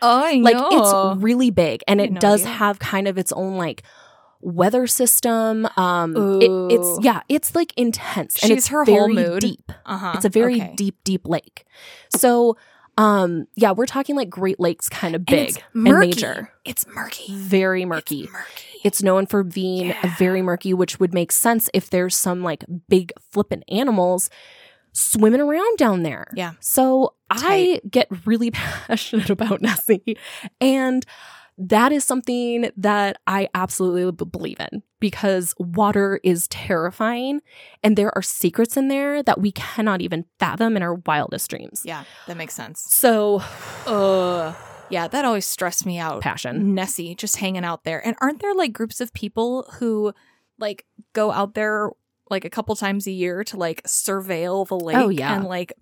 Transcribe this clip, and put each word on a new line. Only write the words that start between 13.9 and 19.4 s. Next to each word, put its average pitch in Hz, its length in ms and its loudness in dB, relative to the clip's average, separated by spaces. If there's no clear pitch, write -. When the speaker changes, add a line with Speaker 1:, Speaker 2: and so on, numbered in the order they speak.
Speaker 2:
like, 226 140 -2
Great 190 280 -2
Lakes 180 300 -2
kind 165 260 -4
of 175 140 -4
Speaker 1:
And 170 120 4
it's - 160 -4
Speaker 2:
big - 80 -18
and 226 100 0
Speaker 1:
murky. 311 240 8
Speaker 2:
major. 175 440 -4
Speaker 1:
It's - 220 -6
murky. - 480 -12
Speaker 2:
Very 190 500 2
murky. 156 380 -6
Speaker 1:
It's 151 100 -14
murky. - 340 -16
Speaker 2:
It's 202 200 0
known 190 240 4
for 202 180 0